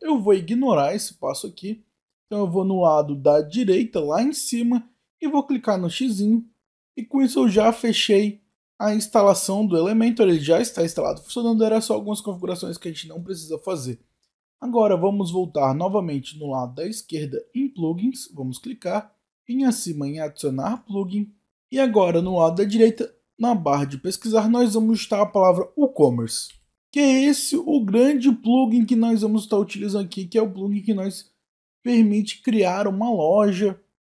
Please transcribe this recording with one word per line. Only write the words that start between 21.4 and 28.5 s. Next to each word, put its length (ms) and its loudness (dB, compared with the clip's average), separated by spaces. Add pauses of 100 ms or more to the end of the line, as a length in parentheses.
e 80 -2
agora 440 2
no 140 -2
lado 180 2
da 80 0
direita, 500 2 (240)
na 160 0
barra 320 0
de 140 -10
pesquisar, 500 0
nós 240 4
vamos 240 2
digitar 220 -2
a 80 4
palavra 500 2
WooCommerce, 720 2 (420)
que 80 0
é 260 4
esse 300 2
o 300 0
grande 460 4
plugin 520 2